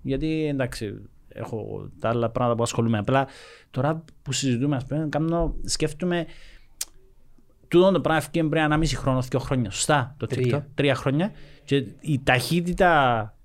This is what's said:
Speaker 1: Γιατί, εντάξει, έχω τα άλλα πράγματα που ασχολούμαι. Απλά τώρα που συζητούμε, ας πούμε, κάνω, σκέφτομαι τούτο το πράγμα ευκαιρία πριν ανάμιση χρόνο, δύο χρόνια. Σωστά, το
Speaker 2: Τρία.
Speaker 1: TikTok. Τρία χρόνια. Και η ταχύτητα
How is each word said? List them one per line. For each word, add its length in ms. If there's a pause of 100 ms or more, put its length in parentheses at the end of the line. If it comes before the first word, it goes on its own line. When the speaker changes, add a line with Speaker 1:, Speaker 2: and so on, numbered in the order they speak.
Speaker 1:
Γιατί, 460
εντάξει, 460 (340)
έχω 640 (100)
τα 100
άλλα 200
πράγματα 280
που 60
ασχολούμαι. 340
Απλά 300 (440)
τώρα 320 (180)
που 100
συζητούμε, 440
ας 100
πούμε, 240
κάνω, 460 (100)
σκέφτομαι 600 (1400)
τούτο 240
το 100
πράγμα 200
ευκαιρία 280
πριν 140
ανάμιση 320
χρόνο, 260
δύο 180
χρόνια. 320
Σωστά, 460
το 80
Speaker 2:
Τρία. 320
Speaker 1:
TikTok. 40 (140)
Τρία 200
χρόνια. 360 (320)
Και 120 (240)
η 240
ταχύτητα 1080 (120)